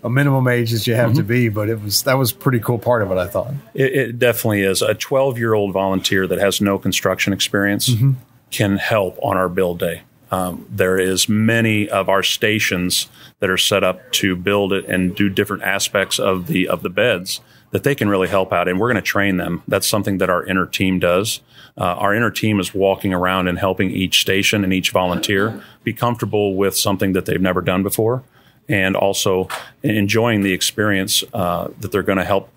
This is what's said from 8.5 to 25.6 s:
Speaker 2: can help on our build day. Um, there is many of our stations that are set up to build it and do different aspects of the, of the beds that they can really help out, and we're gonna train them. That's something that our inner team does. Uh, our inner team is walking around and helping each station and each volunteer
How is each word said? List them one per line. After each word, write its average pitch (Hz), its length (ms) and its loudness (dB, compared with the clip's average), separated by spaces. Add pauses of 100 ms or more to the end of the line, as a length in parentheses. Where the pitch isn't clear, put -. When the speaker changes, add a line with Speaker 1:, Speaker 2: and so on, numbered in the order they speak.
Speaker 2:
can 101 240 2
help 95 460 0
on 98 140 0
our 92 120 2
build 87 320 0
day. 85 220 -4 (280)
Um, 90 400 -4
there 92 280 2
is 92 300 0
many 110 600 2
of 98 200 0
our 98 140 2
stations 101 840 -2 (320)
that 95 100 0
are 92 80 2
set 98 240 2
up 92 300 -2
to 92 240 0
build 98 360 0
it 95 120 -2
and 92 320 0
do 101 120 2
different 98 360 -2
aspects 98 560 0
of 95 260 0
the, 87 220 0
of 85 140 -2
the 95 80 -6
beds 95 500 -2 (320)
that 95 120 -2
they 139 100 2
can 107 140 0
really 95 200 2
help 95 240 0
out, 87 160 0
and 92 120 -2
we're 120 80 0
gonna 90 140 0
train 101 340 0
them. 87 320 -4
That's 98 180 0
something 101 320 -2
that 95 100 0
our 87 160 0
inner 92 220 0
team 95 320 0
does. 87 420 0 (380)
Uh, 101 60 -2
our 95 280 0
inner 113 200 2
team 107 260 0
is 87 160 -4
walking 95 400 0
around 92 320 0
and 90 120 -2
helping 95 340 0
each - 280 0
station 101 440 0
and 95 80 0
each 92 180 0
volunteer 98 720 0 (220)